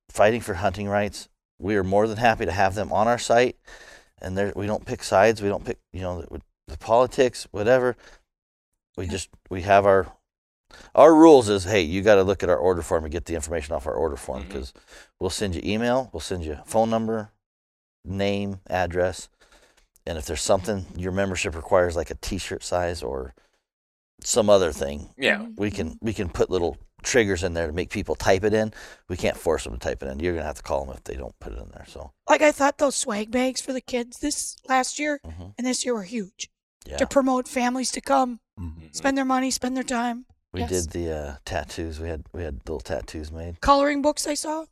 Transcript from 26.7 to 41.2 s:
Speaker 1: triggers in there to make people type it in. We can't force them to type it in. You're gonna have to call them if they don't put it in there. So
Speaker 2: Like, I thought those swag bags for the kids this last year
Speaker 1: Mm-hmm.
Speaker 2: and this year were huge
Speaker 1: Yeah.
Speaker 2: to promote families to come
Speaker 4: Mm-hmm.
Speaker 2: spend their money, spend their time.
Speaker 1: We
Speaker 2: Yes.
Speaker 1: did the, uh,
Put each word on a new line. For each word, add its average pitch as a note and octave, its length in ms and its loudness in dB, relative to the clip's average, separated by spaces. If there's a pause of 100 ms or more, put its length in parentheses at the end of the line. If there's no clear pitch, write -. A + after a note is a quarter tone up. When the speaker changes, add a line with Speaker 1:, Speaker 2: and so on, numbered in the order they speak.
Speaker 1:
triggers G2 420 2
in E2+ 100 -4
there E2+ 140 -2
to D2+ 40 -8
make F2 180 -6
people E2 260 -4
type F#2+ 260 2
it G#2+ 100 2
in. A2 200 0 (360)
We F#2 80 -6
can't - 200 -2
force D#2 280 -2
them A1 100 -10
to A#1 40 -12
type - 240 -6
it C2+ 60 -8
in. C2+ 100 -10
You're F2 160 -2
gonna D2+ 120 -6
have D2 100 -8
to - 60 -18
call C#2 220 -4
them C2 120 -14
if - 80 -20
they - 120 -10
don't C2 220 -14
put - 140 -14
it - 60 -12
in G1+ 120 -16
there. - 160 -20
So - 260 -18 (160)
Speaker 2:
Like, D4 140 4
I D4+ 80 6
thought C#4+ 280 0
those C#4 180 0
swag A3 340 -6
bags B3+ 300 -2
for C#4 120 -8
the B3+ 80 -6
kids A#3+ 380 -8
this - 380 -6 (120)
last B3+ 300 0
year D4 260 -4
Speaker 1:
Mm-hmm. F#3 320 -12
Speaker 2:
and B3 100 -6
this B3+ 180 -2
year B3 100 -2
were G#3 80 -4
huge G3 480 -10 (360)
Speaker 1:
Yeah. C#2 100 -12
Speaker 2:
to C4+ 100 0
promote C4 420 2
families B3 440 -2
to - 80 -8
come C4 400 0 (180)
Speaker 4:
Mm-hmm. D#2+ 320 -12
Speaker 2:
spend C4+ 260 -2
their C4+ 80 0
money, C4 280 0
spend B3+ 240 -4
their B3+ 80 -4
time. A#3+ 420 -4 (260)
Speaker 1:
We F2+ 100 -6
Speaker 2:
Yes. D#2+ 80 -6
Speaker 1:
did F2 200 -2
the, E2+ 260 -4
uh, C#2+ 280 -8